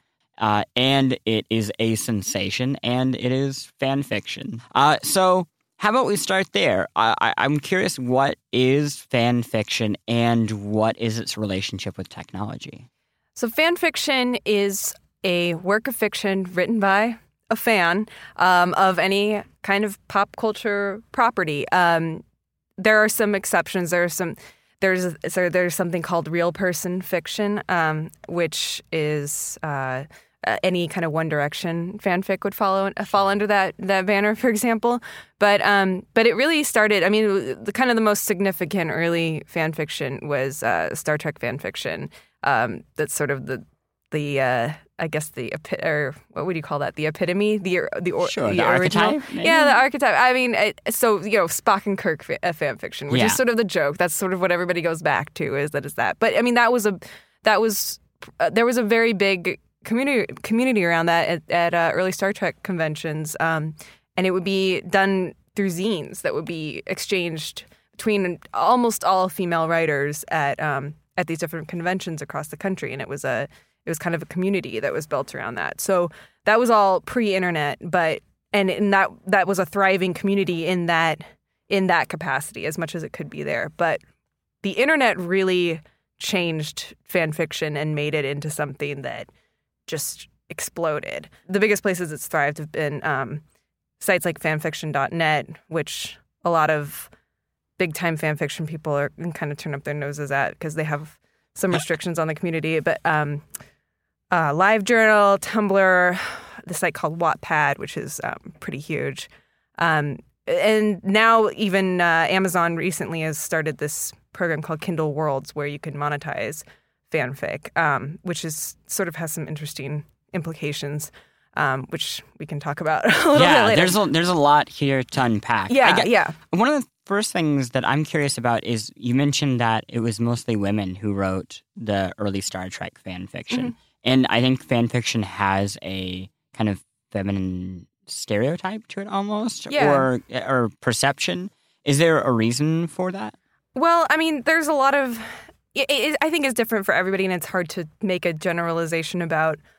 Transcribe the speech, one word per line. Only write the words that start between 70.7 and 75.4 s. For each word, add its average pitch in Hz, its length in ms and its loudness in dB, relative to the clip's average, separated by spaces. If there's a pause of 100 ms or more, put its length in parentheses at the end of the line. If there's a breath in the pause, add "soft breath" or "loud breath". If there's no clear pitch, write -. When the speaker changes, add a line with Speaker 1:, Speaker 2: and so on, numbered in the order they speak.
Speaker 2:
at 175 120 -2
these 165 100 -4
different 160 320 -8
conventions 175 520 -4
across 151 280 -10
the 151 80 -14
country, 175 340 -4
and 135 100 -8
it - 60 -10
was 143 160 -8
a, 131 240 -2 (380 soft breath)
it - 40 -4
was 160 80 -4
kind 170 160 -4
of 160 80 -4
a 147 40 -10
community 180 560 -2
that - 100 -2
was 151 160 -4
built 139 260 -4
around 107 220 -8